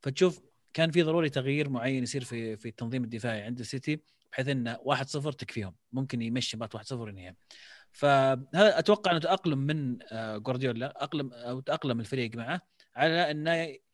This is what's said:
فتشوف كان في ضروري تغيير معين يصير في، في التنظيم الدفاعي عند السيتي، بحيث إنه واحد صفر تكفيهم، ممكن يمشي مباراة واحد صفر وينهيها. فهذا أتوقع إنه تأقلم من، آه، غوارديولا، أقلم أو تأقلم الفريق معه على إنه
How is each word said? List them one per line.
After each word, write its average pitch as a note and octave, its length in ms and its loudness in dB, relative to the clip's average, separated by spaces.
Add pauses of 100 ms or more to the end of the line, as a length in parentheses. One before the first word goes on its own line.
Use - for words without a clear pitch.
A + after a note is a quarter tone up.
فتشوف F3 400 2 (340)
كان E3 160 2
في E3+ 120 4
ضروري D#3+ 280 4
تغيير C#3 380 0
معين C3 340 0
يصير B2 220 -4
في، A2+ 320 -6
في A2 120 -10
التنظيم A#2+ 360 -4
الدفاعي A2+ 380 -4
عند A#2+ 180 -8
السيتي، C#3 400 -4 (320)
بحيث C3 160 -2
إنه A#2+ 340 -2
واحد C#3 260 0
صفر D3 240 -4
تكفيهم، G#2 420 -8 (180)
ممكن C3 300 -4
يمشي A#2 340 -4
مباراة A2 180 -8
واحد G#2+ 120 -10
صفر B2 160 -6
وينهيها. F#2 340 -12 (560)
فهذا C#3 840 4
أتوقع G3+ 320 4
إنه E3 100 4
تأقلم D#3+ 380 2
من، C#3 400 0 (140)
آه، A2+ 240 -4
غوارديولا، B2 680 -2
أقلم C3+ 280 -4
أو A#2+ 280 -8
تأقلم C3+ 400 -2
الفريق A#2 360 -4
معه B2+ 240 -6 (360)
على D#3+ 340 4
إنه D#3 460 -2 (180)